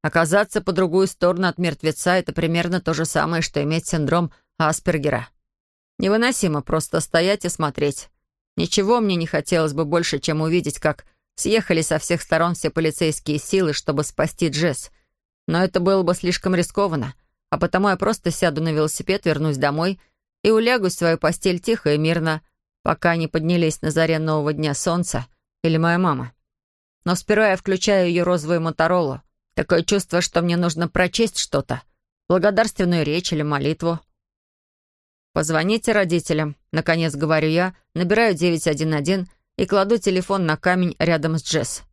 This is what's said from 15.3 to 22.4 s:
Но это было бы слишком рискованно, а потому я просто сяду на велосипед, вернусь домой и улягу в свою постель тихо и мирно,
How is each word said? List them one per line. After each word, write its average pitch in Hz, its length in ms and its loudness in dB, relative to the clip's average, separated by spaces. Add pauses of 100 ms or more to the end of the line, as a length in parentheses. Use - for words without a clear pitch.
Но 170 160 2
это 185 160 0
было 190 240 2
бы 175 100 2
слишком 180 420 -2
рискованно, 156 580 -2 (360)
а 156 80 -2
потому 185 320 2
я 185 60 2
просто 202 360 -2
сяду 156 300 0
на 165 100 0
велосипед, 156 540 -2
вернусь 151 320 0
домой 151 420 -2 (440)
и 208 80 6
улягу 220 360 4
в 175 60 0
свою 165 240 2
постель 175 420 0
тихо 220 340 0
и 151 40 2
мирно, 160 440 0 (420)